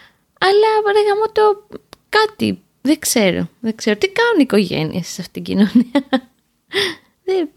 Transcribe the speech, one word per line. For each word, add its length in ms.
Αλλά, 540
ρε 160
γαμώτο, 580
κάτι, 500
δεν 160
ξέρω, 500
δεν 140
ξέρω. 220
Τι 120
κάνουν 300
οι 40
οικογένειες 680
σε 120
αυτήν 220
την 120
κοινωνία; 560
<laughs> 1120
Δεν... 320